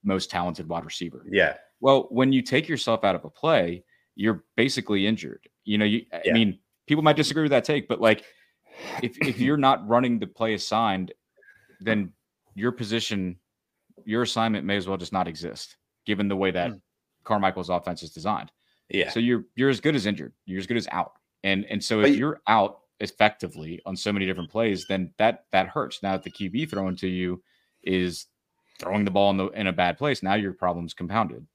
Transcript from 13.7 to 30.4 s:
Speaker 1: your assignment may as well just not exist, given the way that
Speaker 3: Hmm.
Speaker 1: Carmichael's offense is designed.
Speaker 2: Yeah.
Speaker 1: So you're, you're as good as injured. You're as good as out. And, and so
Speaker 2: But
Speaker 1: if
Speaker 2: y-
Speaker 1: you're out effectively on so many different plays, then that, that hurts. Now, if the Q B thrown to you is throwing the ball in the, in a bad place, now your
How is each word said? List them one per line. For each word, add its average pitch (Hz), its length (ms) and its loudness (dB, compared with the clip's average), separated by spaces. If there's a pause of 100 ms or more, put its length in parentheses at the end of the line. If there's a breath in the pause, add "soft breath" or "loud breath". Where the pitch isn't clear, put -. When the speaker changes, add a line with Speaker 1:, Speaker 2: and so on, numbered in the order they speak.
Speaker 1:
your 110 180 0
assignment 113 420 0
may 101 120 0
as 92 120 -2
well 95 80 -2
just 87 160 -10
not 92 160 0
exist, 80 480 -12 (300)
given 101 220 0
the 98 80 -2
way 95 160 2
that 85 180 -2
Speaker 3:
Hmm. 104 60 -12 (480)
Speaker 1:
Carmichael's 95 460 0
offense 87 340 -2
is 80 80 -16
designed. 82 380 -6 (380)
Speaker 2:
Yeah. - 220 0
Speaker 1:
So - 100 -2
you're, 117 240 2 (120)
you're 131 120 2
as 123 120 0
good 151 160 2
as 101 100 0
injured. 92 260 -4 (140)
You're 95 140 -4
as 95 60 -8
good 120 100 -2
as 107 160 -4
out. 87 200 -4 (320)
And, 98 220 0
and 104 160 -4
so 110 180 0
Speaker 2:
But 107 100 8
Speaker 1:
if 143 40 6
Speaker 2:
y- - 40 0
Speaker 1:
you're 143 280 -2
out 104 360 4 (180)
effectively 87 840 -4
on 95 100 -8
so - 160 -4
many 98 140 -2
different 87 240 -6
plays, 110 360 -2
then 95 320 -4
that, 113 340 0
that 92 160 2
hurts. - 340 -8
Now, 98 120 -2
if 92 80 -4
the 92 80 -14
Q 95 200 -8
B 135 160 -2
thrown 95 300 -4
to 95 120 -4
you 90 340 -4 (400)
is 90 440 -2 (520)
throwing 101 260 -2
the 101 60 -2
ball 101 200 4
in 98 60 2
the, 95 120 0
in - 180 -4
a 92 60 0
bad 87 260 2
place, 139 240 -2
now 95 120 0
your 101 180 0